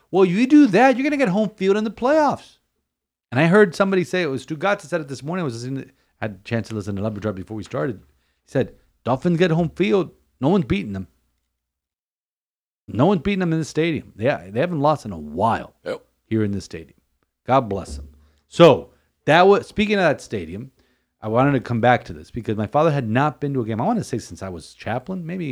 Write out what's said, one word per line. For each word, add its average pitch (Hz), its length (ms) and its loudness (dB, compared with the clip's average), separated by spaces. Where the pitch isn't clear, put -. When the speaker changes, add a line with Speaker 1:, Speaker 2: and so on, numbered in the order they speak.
Speaker 1:
well, 190 140 4
you 190 240 2
do 294 200 8
that, 233 280 6
you're 262 80 -2
gonna 294 120 0
get 269 120 2
home 202 220 0
field 196 260 0
in 214 80 -2
the 226 80 -4
playoffs. 277 640 0
And 123 80 0
I 156 80 4
heard 196 300 4
somebody 190 260 2
say, 180 200 -2
it 170 40 -2
was 135 160 -4
Stu 160 140 -10
Gatz 196 240 -2
said 165 200 -6
it 151 60 -10
this 135 160 -12
morning. 170 200 -6
I - 20 -4
was 123 180 -4
listening 131 220 -8
to, - 60 -20
had 104 240 -6
a - 40 -18
chance 113 200 -2
to 110 60 -10
listen 101 220 -6
to 95 60 -6
Lumberjack 104 340 -4
before 95 200 -12
we 104 60 -10
started. 123 380 -6
He - 500 -20
said, - 240 -2
"Dolphins 151 340 -2
get 175 140 2
home 160 180 0
field. 190 400 -2
No 131 80 0
one's 180 160 2
beating 147 300 -4
them. 95 120 -10
No 110 180 2
one's 185 160 2
beating 202 180 -2
them 170 120 0
in 160 60 0
the 156 60 -2
stadium. 156 520 -4
They, 98 80 -6
they 107 100 -4
haven't 170 200 -2
lost 147 240 0
in 107 80 -10
a 85 60 -10
while 80 560 -4
Speaker 2:
Yep. - 200 -8
Speaker 1:
here 110 200 -2
in 101 80 -2
this 98 120 -8
stadium." - 320 -16
God 123 220 2
bless 98 280 -8
them. - 120 -16
So - 420 6
that 165 200 6
was, 196 200 4
speaking 208 300 -2
of 202 60 0
that 151 180 0
stadium, 98 520 -10
I 110 60 -8
wanted 127 240 2
to 131 80 0
come 117 200 -4
back 120 260 2
to - 60 -14
this 76 180 -16
because 110 260 -6
my 107 100 -4
father 156 240 0
had 139 180 -4
not 139 320 -2
been 143 140 -4
to 131 60 -2
a 117 40 -4
game. 107 160 -4
I 131 40 -2
wanna 208 200 -2
say - 140 -6
since - 240 -14
I 95 60 -10
was 87 260 -14
chaplain, 165 520 -8
maybe 175 260 -8